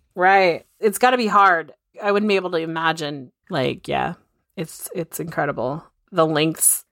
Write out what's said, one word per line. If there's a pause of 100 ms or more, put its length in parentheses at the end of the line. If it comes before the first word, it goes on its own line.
(160)
Right. (140)
It's
gotta
be
hard. (280)
I
wouldn't
be
able
to
imagine, (180)
like,
yeah, (420)
it's,
it's
incredible. (260)
The
lengths